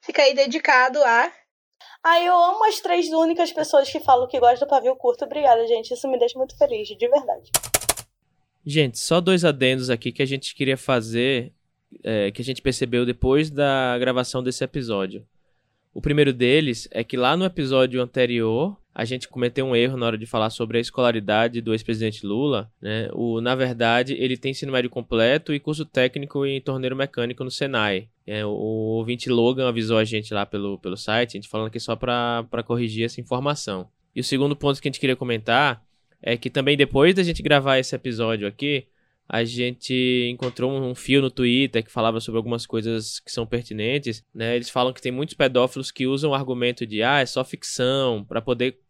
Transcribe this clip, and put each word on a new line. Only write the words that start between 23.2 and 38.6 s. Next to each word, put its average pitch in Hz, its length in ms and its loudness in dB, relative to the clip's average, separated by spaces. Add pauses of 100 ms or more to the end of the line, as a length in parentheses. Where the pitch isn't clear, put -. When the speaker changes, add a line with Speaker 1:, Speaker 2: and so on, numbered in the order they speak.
Speaker 3:
na 123 140 0
verdade, 123 580 0
ele 127 240 -2
tem 135 140 -6
ensino 139 200 -8
médio 127 180 0
completo 123 640 0
e 143 60 -2
curso 151 260 -6
técnico 139 600 -2
em 135 160 -4
torneiro 131 340 -4
mecânico 123 480 -4
no 127 80 -8
Senai. 107 560 -2 (200)
É, 107 180 -6
o, 104 40 -4
o 110 500 -2
ouvinte 120 300 -6
Logan 127 380 2
avisou 113 300 0
a 110 80 4
gente 107 280 -6
lá 101 120 -2
pelo, 101 320 -6
pelo 92 180 -8
site, 113 360 -2
a - 100 -12
gente - 80 -20
falando 110 180 -4
aqui 110 120 -8
só 113 160 -4
pra, 120 540 -2
pra 117 140 -6
corrigir 113 420 -2
essa 120 140 -8
informação. 123 720 -4 (260)
E 120 60 -6
o - 20 -4
segundo 139 320 0
ponto 139 240 -2
que - 80 -4
a 139 40 -2
gente - 80 -12
queria 131 160 0
comentar 120 680 0 (380)
é 120 160 -2
que - 120 -6
também 139 280 2
depois 139 380 6
da 185 80 2
gente 170 180 -2
gravar 139 380 4
esse 131 160 -4
episódio 113 520 -2
aqui, 135 400 -4 (400)